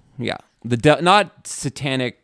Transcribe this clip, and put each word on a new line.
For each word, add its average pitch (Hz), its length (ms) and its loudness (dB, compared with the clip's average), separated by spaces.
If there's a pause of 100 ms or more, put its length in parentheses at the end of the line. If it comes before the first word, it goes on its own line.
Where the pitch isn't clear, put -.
(200)
Yeah. 113 180 -6 (260)
The 120 140 -2
de-, 143 240 4
not 196 460 0
satanic 131 760 -6